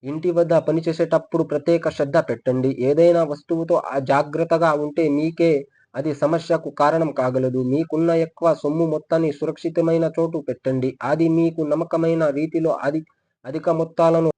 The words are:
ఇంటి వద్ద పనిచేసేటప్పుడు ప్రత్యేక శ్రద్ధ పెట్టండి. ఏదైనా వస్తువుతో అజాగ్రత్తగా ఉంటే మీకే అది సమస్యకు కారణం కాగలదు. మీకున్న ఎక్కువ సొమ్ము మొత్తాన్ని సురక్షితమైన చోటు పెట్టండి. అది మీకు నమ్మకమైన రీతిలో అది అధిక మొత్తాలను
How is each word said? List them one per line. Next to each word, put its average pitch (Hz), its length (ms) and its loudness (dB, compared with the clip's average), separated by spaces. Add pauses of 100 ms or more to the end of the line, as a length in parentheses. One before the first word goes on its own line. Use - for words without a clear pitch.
ఇంటి 156 280 -4
వద్ద 165 220 2 (140)
పనిచేసేటప్పుడు 160 760 0
ప్రత్యేక 160 460 0
శ్రద్ధ 139 280 -2
పెట్టండి. 127 520 0 (120)
ఏదైనా 165 420 4
వస్తువుతో 160 520 -2 (160)
అజాగ్రత్తగా 147 880 0
ఉంటే 147 300 -2
మీకే 165 440 0 (420)
అది 143 200 -4
సమస్యకు 160 540 -2
కారణం 151 420 0
కాగలదు. 127 520 0
మీకున్న 160 480 0
ఎక్కువ 165 420 0
సొమ్ము 156 320 -2
మొత్తాన్ని 160 460 0
సురక్షితమైన 165 880 -2
చోటు 165 180 -2
పెట్టండి. 131 640 -4
అది 156 260 2
మీకు 165 320 2
నమ్మకమైన 165 680 0
రీతిలో 156 440 0
అది 147 320 -2 (420)
అధిక 151 240 -4
మొత్తాలను 165 680 2